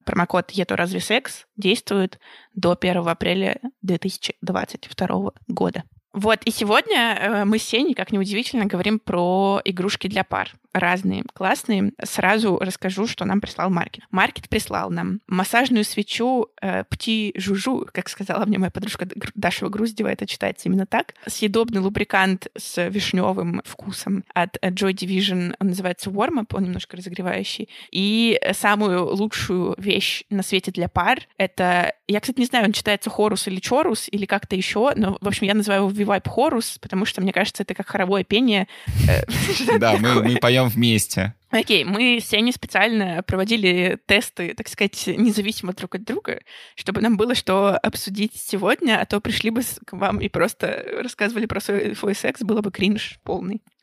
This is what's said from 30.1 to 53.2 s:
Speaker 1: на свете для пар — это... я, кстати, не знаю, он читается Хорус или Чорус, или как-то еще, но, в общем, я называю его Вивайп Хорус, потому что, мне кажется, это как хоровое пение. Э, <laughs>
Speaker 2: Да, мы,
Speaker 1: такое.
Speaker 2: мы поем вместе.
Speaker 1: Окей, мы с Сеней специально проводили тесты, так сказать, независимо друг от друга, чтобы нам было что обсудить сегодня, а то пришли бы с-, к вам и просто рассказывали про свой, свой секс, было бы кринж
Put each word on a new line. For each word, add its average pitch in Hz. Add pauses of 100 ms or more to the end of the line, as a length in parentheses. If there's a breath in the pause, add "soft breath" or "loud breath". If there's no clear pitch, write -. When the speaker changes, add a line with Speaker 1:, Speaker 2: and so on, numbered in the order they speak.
Speaker 1:
на 196
свете 185
для 175
пар — 190 (180)
это... 180 (140)
я, 208
кстати, 262
не 240
знаю, 240
он 208
читается 208
Хорус 208
или 190
Чорус, 247
или 202
как-то 196
еще, 208
но, 196
в 190
общем, 202
я 196
называю 202
его 196 (160)
Вивайп 202
Хорус, -
потому 190
что, -
мне 190
кажется, 196
это 185
как -
хоровое 190
пение. 208 (420 loud breath)
Э, -
<laughs> -
Speaker 2:
Да, 208
мы, 220
Speaker 1:
такое. 117
Speaker 2:
мы 120
поем 127
вместе. 110 (160)
Speaker 1:
Окей, 233
мы 233
с -
Сеней 220
специально 196
проводили 185
тесты, 196
так -
сказать, -
независимо 208
друг -
от 190
друга, - (360 loud breath)
чтобы 220
нам 220
было 240
что 196
обсудить -
сегодня, 214
а -
то 202
пришли 220
бы 226
с-, -
к -
вам 190
и -
просто - (180)
рассказывали 226
про -
свой, -
свой 202
секс, -
было 214
бы 202
кринж 202